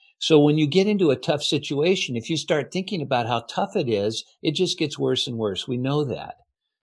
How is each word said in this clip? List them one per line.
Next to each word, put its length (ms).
So 160
when 200
you 100
get 180
into 260
a 40
tough 260
situation, 760
if 120
you 60
start 360
thinking 300
about 240
how 140
tough 380
it 100
is, 380
it 80
just 260
gets 220
worse 280
and 100
worse. 280
We 120
know 260
that. 320